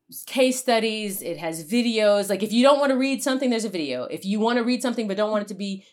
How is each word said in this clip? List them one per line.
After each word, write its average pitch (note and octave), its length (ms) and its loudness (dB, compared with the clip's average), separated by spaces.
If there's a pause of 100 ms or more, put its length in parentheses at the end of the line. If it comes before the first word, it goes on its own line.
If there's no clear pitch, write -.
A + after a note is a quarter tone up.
(260)
case B3+ 320 2
studies. G#3+ 600 -2
It E3 160 -8
has D#3+ 340 -8
videos. G#3+ 600 2
Like, F#3+ 120 0
if G#3+ 80 -2
you A#3 120 4
don't C#4+ 180 8
wanna C4+ 160 2
read C4+ 260 0
something, C4 280 0
there's A3+ 160 0
a - 20 -4
video. C#3 360 -4
If D#3+ 200 -10
you G#3 160 -2
wanna A#3 220 2
read B3 180 0
something A#3+ 260 -2
but G3 120 -4
don't G#3+ 120 0
want G#3+ 120 -2
it G3+ 60 -10
to G3+ 60 -10
be G3 380 -8